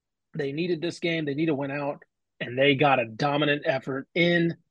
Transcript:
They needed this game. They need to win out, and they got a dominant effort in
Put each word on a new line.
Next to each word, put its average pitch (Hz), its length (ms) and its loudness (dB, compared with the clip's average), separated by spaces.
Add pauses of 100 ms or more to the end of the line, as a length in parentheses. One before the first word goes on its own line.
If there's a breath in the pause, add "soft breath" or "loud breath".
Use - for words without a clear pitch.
(340)
They 143 200 -4
needed 160 280 -2
this 165 180 -6
game. 165 260 -2
They 139 100 -2
need 160 120 0
to 156 80 2
win 139 160 -4
out, 143 320 -6 (360)
and 123 180 -8
they 139 180 4
got 139 240 4
a 117 60 0
dominant 143 600 0
effort 135 500 -2
in 170 400 2 (160)